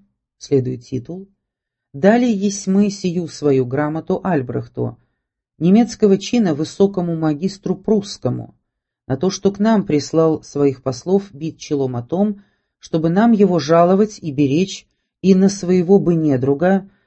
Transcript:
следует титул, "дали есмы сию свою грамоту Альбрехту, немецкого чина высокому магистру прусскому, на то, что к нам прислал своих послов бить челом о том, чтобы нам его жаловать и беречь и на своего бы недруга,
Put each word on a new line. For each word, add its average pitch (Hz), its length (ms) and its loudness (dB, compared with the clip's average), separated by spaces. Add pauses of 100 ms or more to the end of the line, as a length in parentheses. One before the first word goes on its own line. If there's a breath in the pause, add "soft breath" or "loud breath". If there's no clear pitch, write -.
(380)
следует 127 460 -4
титул, 165 440 -12 (640)
"дали 214 360 2
есмы 202 640 -2
сию 180 360 -6
свою 135 380 0
грамоту 151 580 -4
Альбрехту, 123 760 -4 (580)
немецкого 202 600 4
чина 196 360 0
высокому 170 640 -2
магистру 160 600 -4
прусскому, 190 800 -4 (520)
на 135 100 -4
то, 185 140 -2
что 196 200 -2
к 196 80 -6
нам 208 260 2
прислал 156 580 0
своих 143 400 -2
послов 185 500 -4
бить 147 260 -10
челом 135 360 -4
о 120 80 -6
том, 202 400 -2 (340 soft breath)
чтобы 165 320 -2
нам 208 220 4
его 190 260 4
жаловать 175 640 2
и 165 100 -8
беречь 147 560 -2 (340)
и 190 140 4
на 190 140 4
своего 185 500 2
бы 165 140 0
недруга, 156 760 0 (180 soft breath)